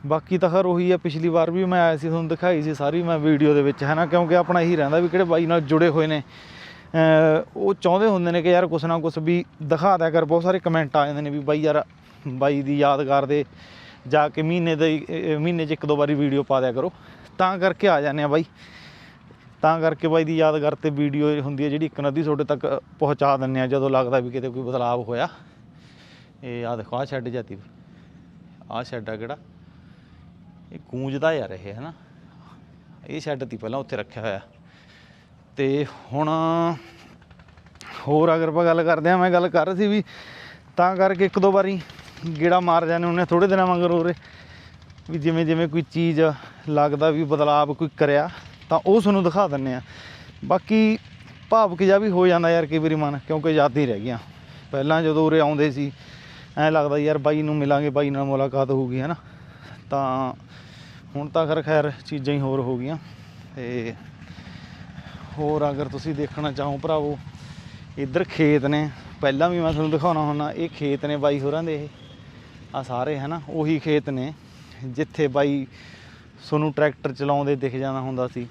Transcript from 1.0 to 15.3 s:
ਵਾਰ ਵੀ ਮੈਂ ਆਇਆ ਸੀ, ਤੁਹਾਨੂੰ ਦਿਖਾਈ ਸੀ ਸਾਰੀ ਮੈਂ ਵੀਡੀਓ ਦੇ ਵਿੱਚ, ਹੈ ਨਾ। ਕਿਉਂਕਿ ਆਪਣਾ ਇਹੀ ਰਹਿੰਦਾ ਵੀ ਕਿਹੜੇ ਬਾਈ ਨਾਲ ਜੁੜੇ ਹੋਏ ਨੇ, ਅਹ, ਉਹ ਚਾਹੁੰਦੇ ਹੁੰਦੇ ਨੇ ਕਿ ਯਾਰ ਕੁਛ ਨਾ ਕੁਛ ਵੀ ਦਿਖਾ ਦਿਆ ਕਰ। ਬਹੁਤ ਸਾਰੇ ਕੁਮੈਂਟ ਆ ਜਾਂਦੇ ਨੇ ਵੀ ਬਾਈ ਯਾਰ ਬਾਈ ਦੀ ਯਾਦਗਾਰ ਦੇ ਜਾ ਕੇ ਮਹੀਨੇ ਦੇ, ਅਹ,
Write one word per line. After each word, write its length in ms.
ਵਾਰ 240
ਵੀ 140
ਮੈਂ 160
ਆਇਆ 160
ਸੀ, 100
ਤੁਹਾਨੂੰ 200
ਦਿਖਾਈ 340
ਸੀ 120
ਸਾਰੀ 300
ਮੈਂ 160
ਵੀਡੀਓ 340
ਦੇ 80
ਵਿੱਚ, 220
ਹੈ 120
ਨਾ। 100
ਕਿਉਂਕਿ 300
ਆਪਣਾ 260
ਇਹੀ 140
ਰਹਿੰਦਾ 240
ਵੀ 80
ਕਿਹੜੇ 160
ਬਾਈ 220
ਨਾਲ 160
ਜੁੜੇ 280
ਹੋਏ 180
ਨੇ, 120
ਅਹ, 1300
ਉਹ 180
ਚਾਹੁੰਦੇ 340
ਹੁੰਦੇ 240
ਨੇ 100
ਕਿ 100
ਯਾਰ 160
ਕੁਛ 180
ਨਾ 140
ਕੁਛ 180
ਵੀ 260
ਦਿਖਾ 340
ਦਿਆ 120
ਕਰ। 160
ਬਹੁਤ 180
ਸਾਰੇ 160
ਕੁਮੈਂਟ 360
ਆ 100
ਜਾਂਦੇ 160
ਨੇ 80
ਵੀ 100
ਬਾਈ 220
ਯਾਰ 220
ਬਾਈ 340
ਦੀ 180
ਯਾਦਗਾਰ 460
ਦੇ 180
ਜਾ 220
ਕੇ 120
ਮਹੀਨੇ 340
ਦੇ, 240
ਅਹ, 400